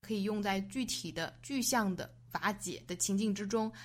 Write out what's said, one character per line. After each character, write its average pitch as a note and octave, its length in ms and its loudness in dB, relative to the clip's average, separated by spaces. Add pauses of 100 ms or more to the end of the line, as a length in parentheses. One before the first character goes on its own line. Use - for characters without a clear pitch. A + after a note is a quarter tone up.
可 - 120 -4
以 G3+ 100 0
用 G#3+ 180 0
在 G3 200 2
具 B3 220 -2
体 F3 280 -4
的、 E3 300 -4
具 C#4 200 -2
象 A3 340 4
的 - 160 -6 (220)
瓦 F#3+ 200 2
解 F3+ 340 -6
的 F3+ 80 -2
情 G3 200 2
境 G#3 180 4
之 G3+ 120 -2
中， A3 260 2 (140)